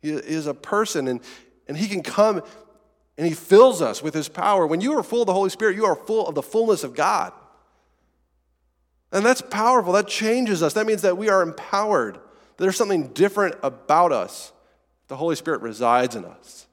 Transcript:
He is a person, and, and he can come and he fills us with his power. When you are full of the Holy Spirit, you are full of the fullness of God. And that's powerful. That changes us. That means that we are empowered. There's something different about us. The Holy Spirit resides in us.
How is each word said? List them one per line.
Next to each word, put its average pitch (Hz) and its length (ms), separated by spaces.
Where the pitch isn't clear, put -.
He 151 80
is 151 380
a 143 60
person, 202 540
and, 127 140
and 147 100
he 202 100
can 196 140
come 208 400
and 160 100
he 160 60
fills 202 480
us 113 200
with 151 120
his 151 160
power. 185 360
When 160 160
you 285 160
are 214 60
full 240 180
of 220 60
the 190 60
Holy 190 160
Spirit, 208 260
you 214 100
are 180 100
full 220 300
of 165 100
the 143 60
fullness 220 420
of 123 120
God. 175 380
And 202 140
that's 247 160
powerful. 214 520
That 208 140
changes 220 560
us. 190 100
That 220 140
means 220 140
that 185 160
we 214 120
are 190 120
empowered. 175 760
There's 185 200
something 185 320
different 190 520
about 151 500
us. - 420
The 135 100
Holy 160 180
Spirit 156 260
resides 120 540
in 101 100
us. - 480